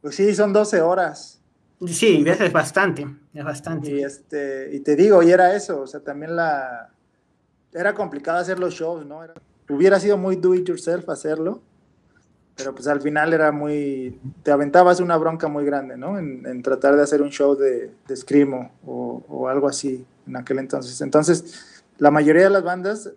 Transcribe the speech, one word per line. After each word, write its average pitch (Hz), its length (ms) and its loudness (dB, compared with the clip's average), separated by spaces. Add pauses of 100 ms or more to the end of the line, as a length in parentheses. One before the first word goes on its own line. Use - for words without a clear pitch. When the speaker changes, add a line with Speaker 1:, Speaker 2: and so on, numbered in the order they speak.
Speaker 1:
Pues 143 160 -12
sí, 202 180 4
son 202 180 2
doce 208 280 2
horas. 170 600 -2 (460)
Speaker 2:
Sí, 175 300 4
Speaker 1:
Son 147 100 2
Speaker 2:
es, 180 140 2
Speaker 1:
do- 214 60 2
Speaker 2:
es 170 60 0
bastante, 156 540 0 (260)
es 147 120 -14
bastante. 147 480 -8
Speaker 1:
Y, 139 100 -4
este, 139 720 -10
y 139 60 -8
te 147 160 2
digo, 190 260 8
y 170 80 8
era 180 240 6
eso, 185 280 -6
o 135 40 -10
sea, 143 140 -16
también 147 340 -10
la, 139 560 -4 (840)
era 190 220 -2
complicado 165 440 -6
hacer 180 200 -4
los 180 160 -4
shows, 165 320 -8
¿no? 151 180 -18
Era, 165 80 -20 (380)
hubiera 185 300 4
sido 202 180 2
muy 190 180 -2
do 180 180 2
it 180 120 -2
yourself 170 420 -6
hacerlo, 156 540 -6 (960)
pero 135 180 -10
pues 127 140 -10
al 143 120 0
final 151 320 0
era 156 200 4
muy, 143 680 -6 (220)
te - 80 0
aventabas 175 500 6
una 175 160 0
bronca 160 320 -2
muy 147 160 -4
grande, 135 320 -4
¿no? 143 220 -8
En, 139 280 -10
en 127 160 -10
tratar 135 340 2
de 147 60 6
hacer 143 200 2
un 143 80 -2
show 143 260 2
de, 127 360 -2 (160)
de 135 80 -6
screamo 135 560 0 (120)
o, 123 440 -10
o 127 200 -6
algo 139 200 0
así 131 360 -8 (220)
en 127 100 -12
aquel 127 220 -6
entonces. 131 420 -8
Entonces, 156 840 -2 (140)
la 143 140 6
mayoría 151 320 4
de 190 80 6
las 196 140 0
bandas 190 520 -6